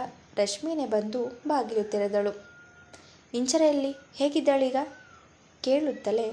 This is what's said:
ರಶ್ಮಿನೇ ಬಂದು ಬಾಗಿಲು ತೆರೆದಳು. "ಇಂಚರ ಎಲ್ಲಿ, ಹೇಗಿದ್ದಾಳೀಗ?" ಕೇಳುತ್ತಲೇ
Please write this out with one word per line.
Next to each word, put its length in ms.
ರಶ್ಮಿನೇ 500
ಬಂದು 380
ಬಾಗಿಲು 440
ತೆರೆದಳು. 420
"ಇಂಚರ 280
ಎಲ್ಲಿ, 320
ಹೇಗಿದ್ದಾಳೀಗ?" 600
ಕೇಳುತ್ತಲೇ 720